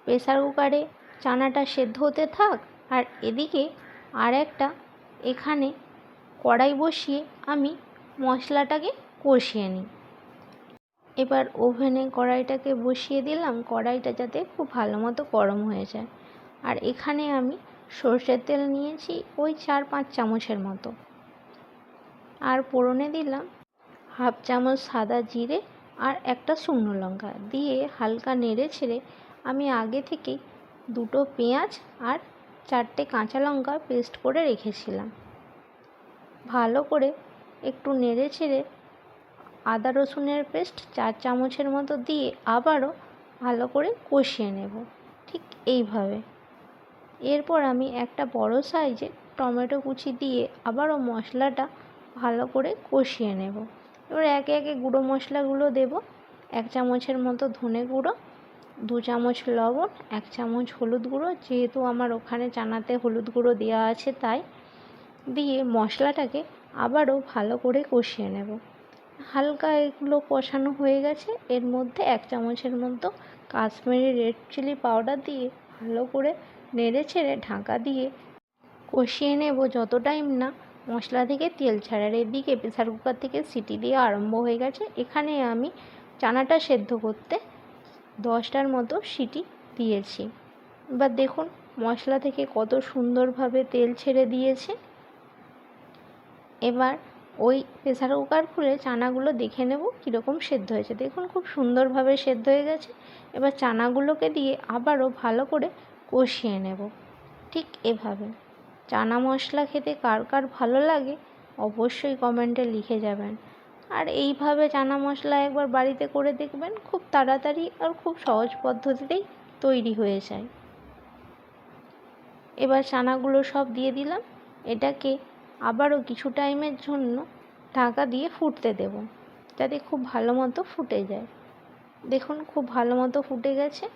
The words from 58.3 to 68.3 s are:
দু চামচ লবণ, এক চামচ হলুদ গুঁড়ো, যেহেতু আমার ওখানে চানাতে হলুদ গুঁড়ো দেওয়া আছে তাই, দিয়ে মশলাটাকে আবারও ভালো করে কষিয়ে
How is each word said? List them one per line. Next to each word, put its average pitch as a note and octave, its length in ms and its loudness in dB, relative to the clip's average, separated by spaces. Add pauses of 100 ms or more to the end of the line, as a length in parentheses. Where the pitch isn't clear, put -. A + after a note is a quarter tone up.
দু A3+ 180 -2
চামচ A#3+ 380 0 (100)
লবণ, A#3+ 400 2 (220)
এক G#3+ 220 -6
চামচ A#3 400 -2
হলুদ A#3 340 -2
গুঁড়ো, C#4 240 -2 (120)
যেহেতু B3 420 0
আমার A#3+ 280 0
ওখানে A#3 380 -4
চানাতে A3+ 460 -4
হলুদ A3+ 340 0
গুঁড়ো A#3+ 240 4
দেওয়া A3 260 0 (100)
আছে A#3 200 -2 (100)
তাই, A#3+ 200 0 (920)
দিয়ে C#4+ 220 2 (160)
মশলাটাকে C4+ 680 0 (360)
আবারও C4+ 400 4 (120)
ভালো A3 300 0
করে B3+ 220 2 (100)
কষিয়ে A3+ 400 2